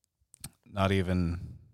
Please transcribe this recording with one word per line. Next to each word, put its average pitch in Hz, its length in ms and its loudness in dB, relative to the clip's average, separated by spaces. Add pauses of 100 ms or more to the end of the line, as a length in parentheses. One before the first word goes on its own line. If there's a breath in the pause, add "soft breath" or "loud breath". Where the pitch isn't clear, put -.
(760)
not 98 160 2
even, 90 680 0 (160)